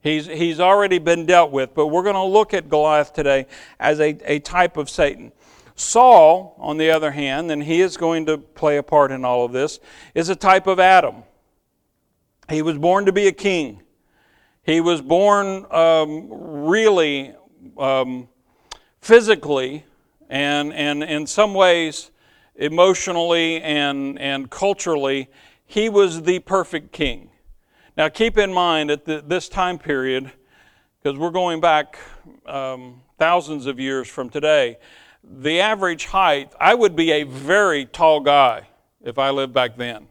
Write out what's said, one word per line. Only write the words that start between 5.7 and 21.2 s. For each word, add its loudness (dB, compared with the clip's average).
Saul, 6
on -8
the 2
other 0
hand, -6
and -4
he 0
is -2
going -4
to -2
play -2
a -4
part 2
in -8
all 0
of -6
this, -4
is -2
a -2
type 4
of 0
Adam. 2
He -4
was -4
born 0
to 2
be 2
a 4
king. -4
He 0
was 0
born, 2
um, 0
really, -2
um, -4
physically 2
and, -4
and -4
in -6